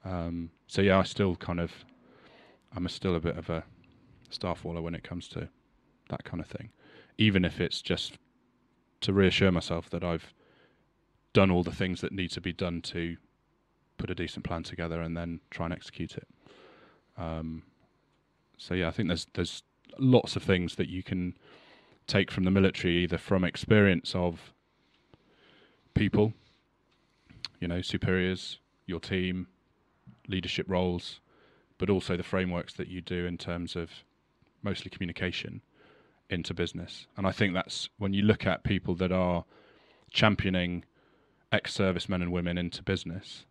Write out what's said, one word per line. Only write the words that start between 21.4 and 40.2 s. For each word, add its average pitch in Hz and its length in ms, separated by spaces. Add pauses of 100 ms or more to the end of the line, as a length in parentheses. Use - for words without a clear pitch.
take 98 240
from 95 140
the 92 60
military, 95 520
either 85 140
from 92 260
experience 98 720
of 87 380 (1400)
people, 104 400 (1300)
you 90 80
know, 87 140
superiors, 92 800 (260)
your 85 140
team, 92 480 (800)
leadership 92 420
roles, 90 500 (580)
but 92 120
also 95 260
the 87 80
frameworks 90 500
that - 140
you 90 140
do 87 240
in 87 120
terms 87 380
of 85 140 (720)
mostly 98 280
communication - 720 (680)
into 90 240
business. 87 540 (100)
And 95 100
I 92 40
think 95 220
that's - 440
when 98 160
you 98 100
look 107 220
at 90 180
people 95 320
that 90 160
are 90 340 (640)
championing 90 760 (640)